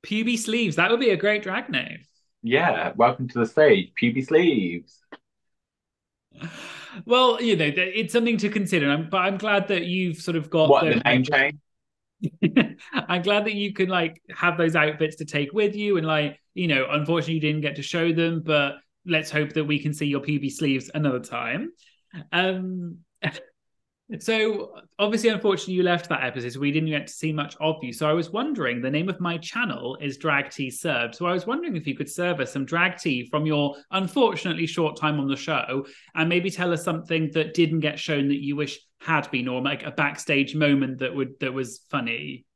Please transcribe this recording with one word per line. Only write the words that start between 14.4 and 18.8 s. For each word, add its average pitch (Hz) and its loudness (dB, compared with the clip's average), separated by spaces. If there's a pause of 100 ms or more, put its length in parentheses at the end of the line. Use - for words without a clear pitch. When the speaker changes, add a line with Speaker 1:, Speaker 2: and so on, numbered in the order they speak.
Speaker 1:
those 165 2
outfits 151 2
to 156 -10
take 143 -4
with 208 2
you, 208 0
and, 160 0
like, 151 0 (160)
you 180 -2
know, 135 2
unfortunately 156 0
you 156 0
didn't 151 0
get 143 -4
to 143 -10
show 170 0
them, 165 0
but 143 2 (300)